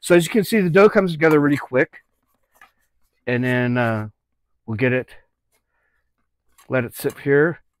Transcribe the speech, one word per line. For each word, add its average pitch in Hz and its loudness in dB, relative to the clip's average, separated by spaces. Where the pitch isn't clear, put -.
So - -2
as 175 6
you 160 -6
can 214 0
see, 226 0
the 185 0
dough 190 6
comes 196 0
together 156 2
really 143 2
quick, - -4
and 123 -4
then, 123 -2
uh, 113 -2
we'll 113 -8
get 123 0
it, 127 -4
let 127 -4
it 113 -12
sit - -8
here, 147 0